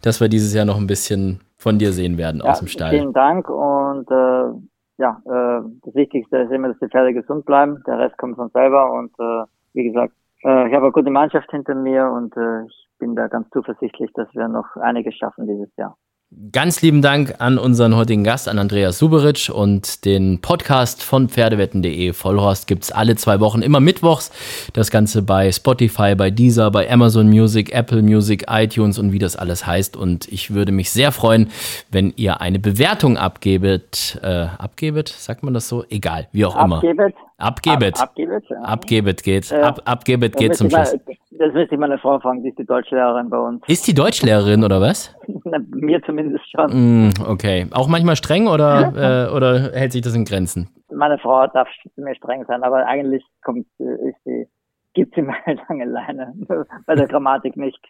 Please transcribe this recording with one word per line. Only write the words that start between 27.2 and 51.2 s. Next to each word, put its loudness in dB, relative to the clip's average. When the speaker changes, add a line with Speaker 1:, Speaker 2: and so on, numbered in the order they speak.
Speaker 1:
Music, 4
Apple 0
Music, 2
iTunes 0
und 0
wie -2
das -4
alles -6
heißt. -2
Und -4
ich -10
würde 0
mich -2
sehr 0
freuen, 4
wenn 0
ihr -2
eine -2
Bewertung 2
abgebet. -2
Äh, -2
abgebet? -6
Sagt -12
man -4
das -4
so? -6
Egal, -6
wie 2
auch -4
immer. 2
Speaker 2:
Abgebet. 0
Speaker 1:
Abgebet. 0
Speaker 2:
Ab-, -2
abgebet, -8
ja. -10
Speaker 1:
Abgebet -2
geht. -2
Speaker 2:
Äh, -2
Speaker 1:
Ab-, 0
abgebet -2
Speaker 2:
da -2
Speaker 1:
geht 2
Speaker 2:
müsste 0
Speaker 1:
zum 2
Speaker 2:
ich 2
mal, 4
Speaker 1:
Schluss. -2
Speaker 2:
das 2
müsste 0
ich -2
meine 0
Frau 0
fragen, -2
die -4
ist -16
die -8
Deutschlehrerin -2
bei -4
uns. -6
Speaker 1:
Ist 0
die 2
Deutschlehrerin 4
oder 4
was? 0
Speaker 2:
<laughs> -12
Na, -4
mir 0
zumindest -6
schon. 4
Speaker 1:
Mm, 6
okay. -2
Auch 0
manchmal 4
streng 2
oder, 2
Speaker 2:
<laughs> -6
Speaker 1:
äh, -4
oder 2
hält -2
sich -4
das -2
in 2
Grenzen? -4
Speaker 2:
Meine 0
Frau 2